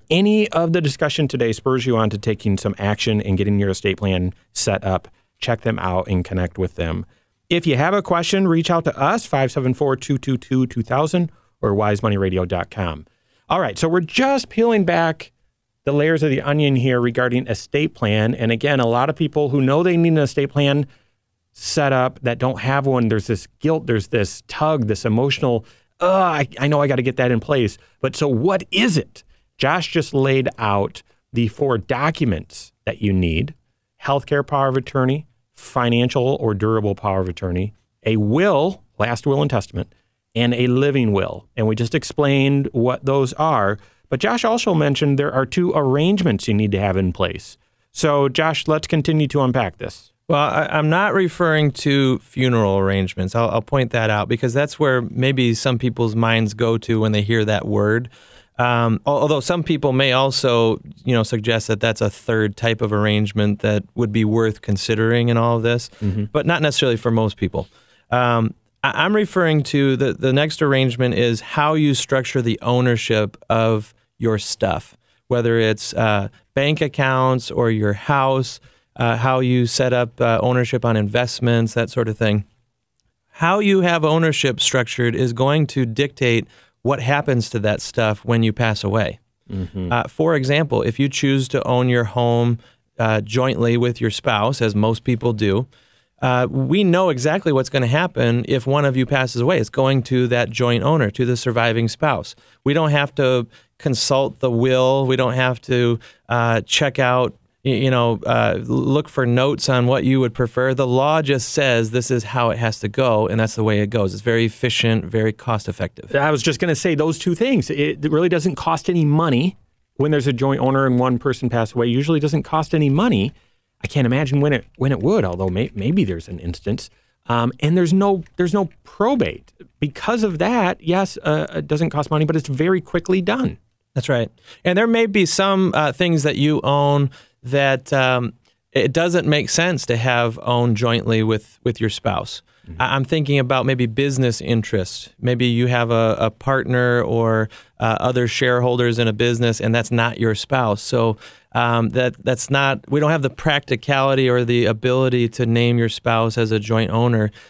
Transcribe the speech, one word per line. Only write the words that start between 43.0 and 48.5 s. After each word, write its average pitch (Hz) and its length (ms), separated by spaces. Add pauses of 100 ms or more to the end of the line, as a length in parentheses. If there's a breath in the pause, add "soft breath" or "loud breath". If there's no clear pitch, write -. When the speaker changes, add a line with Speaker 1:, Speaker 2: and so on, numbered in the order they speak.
Speaker 1:
those 135 300
are. 113 460 (300 soft breath)
But 131 100
Josh 233 260
also 220 300
mentioned 143 420
there 143 160
are 131 120
two 180 280
arrangements 151 720
you 113 60
need 104 180
to 98 80
have 98 160
in 92 160
place. 87 460 (340)
So, 143 380
Josh, 156 380